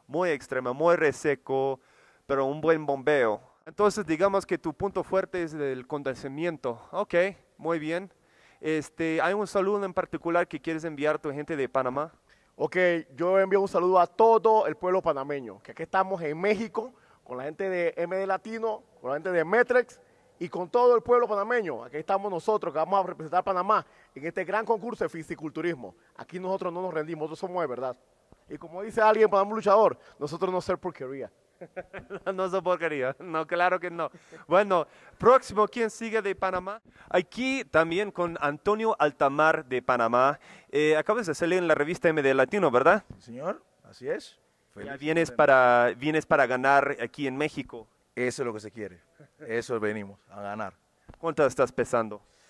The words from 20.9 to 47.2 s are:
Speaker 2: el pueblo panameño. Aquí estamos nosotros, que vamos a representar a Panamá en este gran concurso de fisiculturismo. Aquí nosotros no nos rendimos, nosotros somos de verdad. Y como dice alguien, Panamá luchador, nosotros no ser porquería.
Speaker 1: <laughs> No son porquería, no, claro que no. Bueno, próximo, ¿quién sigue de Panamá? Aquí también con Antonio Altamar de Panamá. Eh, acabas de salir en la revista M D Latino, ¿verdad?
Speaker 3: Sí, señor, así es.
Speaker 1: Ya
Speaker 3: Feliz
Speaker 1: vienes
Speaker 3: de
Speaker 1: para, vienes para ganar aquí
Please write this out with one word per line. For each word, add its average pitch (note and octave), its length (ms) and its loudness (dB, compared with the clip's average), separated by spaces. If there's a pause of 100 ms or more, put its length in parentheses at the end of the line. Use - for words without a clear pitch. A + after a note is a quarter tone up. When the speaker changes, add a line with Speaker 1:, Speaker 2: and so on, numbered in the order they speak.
Speaker 2:
el A3 60 2
pueblo A#3+ 260 2
panameño. G3+ 560 -2
Aquí C3 140 -12
estamos G3 340 -2
nosotros, F3 420 -2
que D3+ 60 -2
vamos F#3 240 2
a F#3 40 -6
representar E3+ 340 -4
a - 20 0
Panamá G3 420 0 (300)
en C#3 100 -12
este E3+ 200 -4
gran G3+ 200 -2
concurso A3 380 -2
de D#3+ 60 -2
fisiculturismo. D#3 840 -8 (200)
Aquí - 240 -14
nosotros F#3 320 -4
no F3 100 -8
nos F#3 120 -6
rendimos, D#3 360 -6
nosotros D#3 100 -12
somos F3+ 220 -6
de D#3 60 -2
verdad. B2 300 -8 (500)
Y D3+ 100 -14
como E3+ 240 -14
dice A3+ 200 -4
alguien, G#3+ 280 6
Panamá G3+ 240 2
luchador, G#3 460 4 (180)
nosotros E3 340 -4
no F#3 100 -2
ser F3+ 160 -4
porquería. C3+ 520 -10 (280)
Speaker 1:
<laughs> F#3 760 -12
No F#3 140 -2
son F#3 120 -2
porquería, D#3 560 -2
no, D#3+ 300 -6
claro F3+ 320 0
que F3 100 -8
no. E3+ 220 -8 (340)
Bueno, F3+ 400 2 (320)
próximo, G#3+ 520 4
¿quién A3+ 200 -2
sigue A3+ 320 -4
de F#3+ 140 -4
Panamá? F#3 460 -6 (280)
Aquí B3 640 -2
también E3+ 400 0
con E3+ 300 -4
Antonio G#3 580 0
Altamar D3+ 640 2
de B2+ 180 -4
Panamá. B2 560 2 (320)
Eh, D3+ 280 2
acabas G#3+ 300 -2
de D#3 60 -2
salir E3+ 240 -2
en F3 120 -2
la D#3 40 6
revista D#3+ 360 0
M D#3 120 0
D C3+ 120 4
Latino, C3+ 360 2
¿verdad? C#3+ 360 4 (100)
Speaker 3:
Sí, F#2+ 120 -20
señor, C3+ 360 -10 (200)
así B2 260 -14
es. - 280 -8 (380)
Speaker 1:
Ya G2+ 60 -18
Speaker 3:
Feliz C#3 180 -14
Speaker 1:
vienes D#3 300 0
Speaker 3:
de - 80 -14
Speaker 1:
para, B2 600 6
vienes D3+ 280 0
para C#3+ 200 4
ganar C3+ 560 2
aquí A#2+ 240 -8